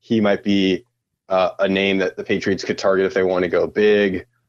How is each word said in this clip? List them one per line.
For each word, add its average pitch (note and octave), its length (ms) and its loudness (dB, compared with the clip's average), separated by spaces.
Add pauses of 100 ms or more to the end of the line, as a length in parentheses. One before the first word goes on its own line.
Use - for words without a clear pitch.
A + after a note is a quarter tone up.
He A2+ 200 -2
might G2+ 220 0
be, G2 420 0 (440)
uh, F#2 300 2
a G2 100 0
name G2 300 0
that F#2 180 -2
the G2+ 80 -10
Patriots G2 400 -2
could - 140 -6
target F#2+ 280 0
if F2+ 80 -6
they F#2+ 80 0
want F#2 220 0
to F2 40 -2
go E2+ 180 0
big. G2+ 600 0 (220)